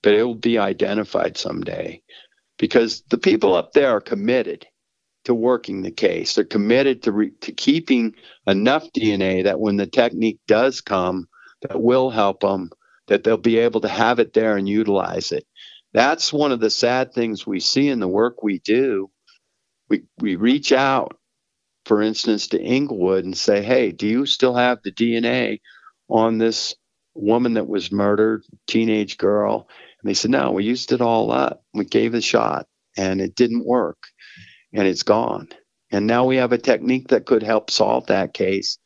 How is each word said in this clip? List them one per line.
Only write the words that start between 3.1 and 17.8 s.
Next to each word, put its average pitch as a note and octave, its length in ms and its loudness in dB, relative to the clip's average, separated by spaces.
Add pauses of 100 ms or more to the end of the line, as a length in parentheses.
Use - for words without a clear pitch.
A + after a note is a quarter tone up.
people G3 380 2
up - 180 -4
there C#3 160 4
are G#2+ 120 0
committed A2 680 -4 (580)
to B2 80 0
working A#2 500 -2
the F#2 80 -6
case. E2+ 440 -2
They're G#2 80 2
committed B2 600 0
to A2+ 100 0
re-, G#2 180 0 (100)
to - 120 -10
keeping C3+ 600 0 (300)
enough A2+ 480 0
D A2 180 0
N G2 100 -2
A F#2 220 0
that F#2 160 0
when G#2 180 0
the G2 100 -2
technique A2+ 600 0
does B2 340 2
come, F#2 460 -4 (340)
that - 200 -6
will C3 280 2
help G#2 340 0
'em, F#2+ 280 -2 (360)
that G2+ 160 0
they'll A2 140 2
be A2+ 200 2
able A2+ 240 0
to A2 60 -4
have A#2 320 0
it A2+ 140 0
there A2 240 2
and G2 100 -2
utilize G2 640 -2
it. - 140 -6 (480)
That's C#3 400 0
one D3 180 2
of A#2+ 80 -2
the A2 100 2
sad B2+ 440 0
things A2+ 340 -4
we G2 140 -4
see C#3 260 0